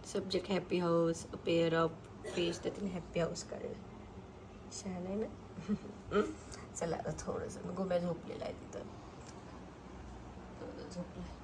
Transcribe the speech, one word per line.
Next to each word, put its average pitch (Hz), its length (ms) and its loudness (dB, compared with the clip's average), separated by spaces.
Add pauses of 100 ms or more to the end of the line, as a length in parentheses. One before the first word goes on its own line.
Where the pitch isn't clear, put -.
(140)
सब्जेक्ट, 190 380 2
हॅपी 180 260 4
हाऊस, 170 460 6
पेअर 165 520 6
ऑफ 165 160 8 (440)
फिश, 170 280 2
तर 190 60 2
तिने 196 200 0
हॅपी 175 300 0
हाऊस 165 240 2
काढलं. - 300 -4 (1000)
छान 180 340 -4
आहे 190 100 0
ना? 220 100 2 (840)
<laughs> - 460 2 (200)
चला 170 200 2
आता - 240 0
थोडंसं, - 480 -4
मग 180 80 -4
गोम्या 180 220 4
झोपलेला - 460 0
आहे - 100 -2
तिथं, - 260 -8 (2250)
झोपला. 180 280 -4 (200)